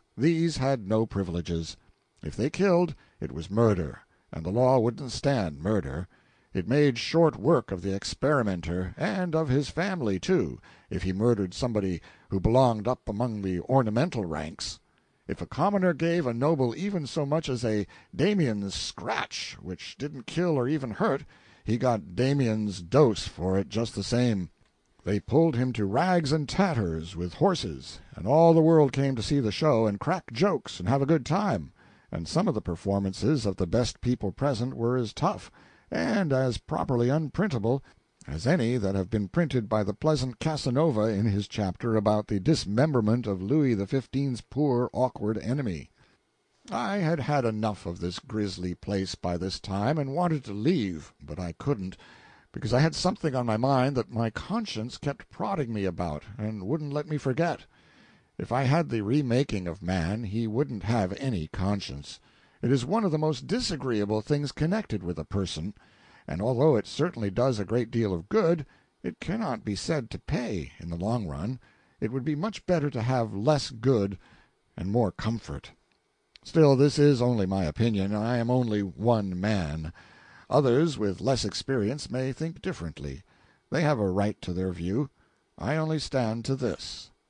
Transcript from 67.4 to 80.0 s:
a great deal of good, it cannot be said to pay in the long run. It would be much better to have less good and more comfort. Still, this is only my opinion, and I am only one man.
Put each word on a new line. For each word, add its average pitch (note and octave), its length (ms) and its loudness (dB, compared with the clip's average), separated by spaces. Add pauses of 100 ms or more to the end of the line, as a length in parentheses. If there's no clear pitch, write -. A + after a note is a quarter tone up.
a G2+ 60 -4
great A2+ 260 -2
deal A2+ 220 0
of E2+ 160 -6
good, E3+ 360 2 (380)
it - 160 -8
cannot F3+ 460 -4
be G#2 100 -2
said C#3+ 340 -4
to - 100 -10
pay G2 600 -4
in E2+ 100 -10
the E2+ 60 -6
long G#2 320 -2
run. F2 320 -6 (400)
It A2 140 -2
would C3 100 -4
be D3+ 120 -2
much G3 300 -6
better D#3 260 2
to B2 100 -2
have A#2 340 2
less C3 340 2
good A2 480 2 (600)
and F#2+ 120 -4
more G#2+ 220 2
comfort. G#2+ 600 -6 (720)
Still, C#3+ 320 6
this C#3 200 4
is C#3+ 240 6
only A#2+ 240 2
my F#2+ 200 0
opinion, G2+ 480 0
and G#2 100 -2
I A#2+ 140 0
am A#2 120 0
only A#2 320 2
one G2+ 560 0
man. E2 540 -2 (580)